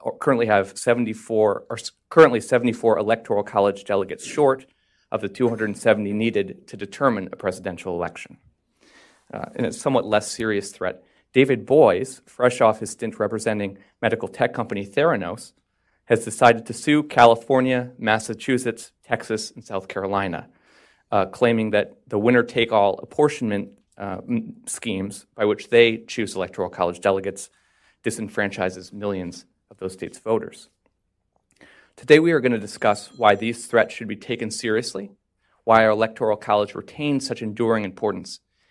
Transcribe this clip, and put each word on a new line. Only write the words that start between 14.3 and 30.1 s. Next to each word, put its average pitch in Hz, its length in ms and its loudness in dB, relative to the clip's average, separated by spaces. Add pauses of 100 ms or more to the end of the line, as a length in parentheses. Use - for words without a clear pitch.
company - 320 -6
Theranos, 113 680 -2 (520)
has 113 200 0
decided 117 400 4
to 120 80 -10
sue 147 300 0
California, 127 920 4
Massachusetts, 113 920 -2 (120)
Texas, 113 480 -4
and - 120 -20
South 95 240 -8
Carolina, 98 600 -4 (640)
uh, 98 140 2
claiming 113 460 0
that - 260 0 (100)
the 107 120 -4
winner-take-all 117 800 2
apportionment, 113 720 -2 (280)
uh, 98 200 -8 (100)
m-, 113 280 -6 (100)
schemes 98 600 -8 (100)
by 107 100 0
which - 240 -2
they 117 280 0
choose 113 380 -8
Electoral 92 340 -8
College 87 300 -6
delegates 98 500 -4 (540)
disenfranchises 98 920 -6
millions 95 520 -8 (240)
of - 100 -20
those 95 120 -8
states' - 280 -14